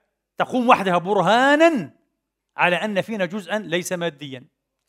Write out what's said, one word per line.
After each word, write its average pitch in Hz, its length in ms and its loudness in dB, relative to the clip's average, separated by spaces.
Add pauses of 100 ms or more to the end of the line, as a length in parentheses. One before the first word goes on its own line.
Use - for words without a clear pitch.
(380)
تقوم 226 320 0
وحدها 190 280 4
برهانًا 214 960 2 (640)
على 175 180 2
أن 190 260 -2
فينا 202 240 -6
جزءًا 190 340 -6
ليس 175 340 -6
ماديًا 147 540 -8 (420)